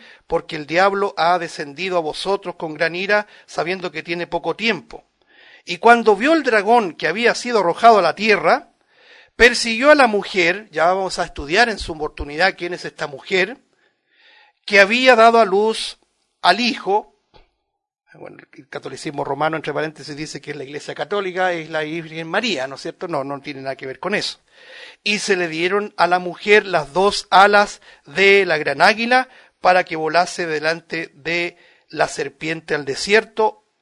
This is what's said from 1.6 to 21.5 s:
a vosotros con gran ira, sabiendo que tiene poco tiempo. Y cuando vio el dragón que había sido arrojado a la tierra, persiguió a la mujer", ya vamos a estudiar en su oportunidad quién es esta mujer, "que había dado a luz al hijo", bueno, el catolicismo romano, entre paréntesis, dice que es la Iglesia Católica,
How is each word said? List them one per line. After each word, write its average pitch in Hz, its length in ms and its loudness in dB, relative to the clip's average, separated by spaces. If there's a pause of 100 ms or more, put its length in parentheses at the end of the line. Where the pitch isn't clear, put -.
a 170 40 2
vosotros 180 540 -6
con 156 180 -10
gran 165 220 -4
ira, 208 320 -2 (180)
sabiendo 175 460 -6
que 151 120 -10
tiene 170 240 -6
poco 165 280 -6
tiempo. 202 500 -6 (600)
Y 175 120 -10
cuando 220 380 6
vio 262 180 2
el 320 100 2
dragón 220 500 2
que 160 140 -4
había 208 280 2
sido 233 240 -2
arrojado 202 400 6
a - 20 4
la 156 140 0
tierra, 202 580 0 (640)
persiguió 233 560 4
a 302 40 10
la 269 120 6
mujer", 202 640 0
ya 156 160 0
vamos 190 320 -2
a 175 60 -4
estudiar 170 440 0
en 202 100 -8
su - 140 -10
oportunidad 151 640 -4
quién 175 160 -8
es 165 100 -12
esta 156 240 -10
mujer, 180 500 -4 (1080)
"que 202 140 2
había 240 360 4
dado 226 240 6
a 226 60 6
luz 208 520 -2 (440)
al 180 180 4
hijo", 214 560 -2 (1000)
bueno, 101 220 -20 (160)
el 139 140 -20
catolicismo 143 560 -12
romano, 151 320 -4
entre 156 160 -8
paréntesis, 147 440 -8
dice 151 260 -12
que 147 100 -14
es 147 60 -12
la 139 60 -12
Iglesia 143 320 -14
Católica, 185 580 -4